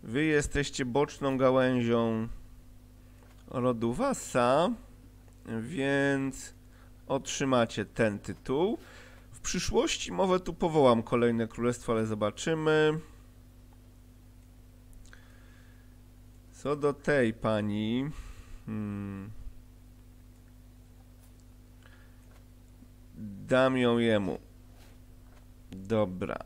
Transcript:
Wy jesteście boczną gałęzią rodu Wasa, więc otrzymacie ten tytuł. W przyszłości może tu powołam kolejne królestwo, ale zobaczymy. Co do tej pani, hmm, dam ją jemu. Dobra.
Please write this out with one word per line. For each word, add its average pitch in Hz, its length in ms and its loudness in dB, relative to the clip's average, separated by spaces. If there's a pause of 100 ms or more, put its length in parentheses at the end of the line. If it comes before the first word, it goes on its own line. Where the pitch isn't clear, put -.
Wy 120 220 -2
jesteście 143 600 0
boczną 139 520 0
gałęzią 120 880 4 (1200)
rodu 120 460 0
Wasa, 156 760 2 (920)
więc 139 920 -2 (540)
otrzymacie 127 800 0
ten 107 340 0
tytuł. 156 580 -2 (540)
W - 80 -18
przyszłości - 720 -2
może 185 280 2
tu 180 140 -8
powołam 143 500 4
kolejne 117 440 0
królestwo, 120 440 -4
ale 110 140 0
zobaczymy. 156 960 0 (3500)
Co 139 240 -4
do 143 180 0
tej 127 400 2
pani, 110 760 -2 (560)
hmm, 101 680 -8 (4000)
dam 131 300 4
ją 120 200 4
jemu. 107 420 2 (1300)
Dobra. 95 720 -2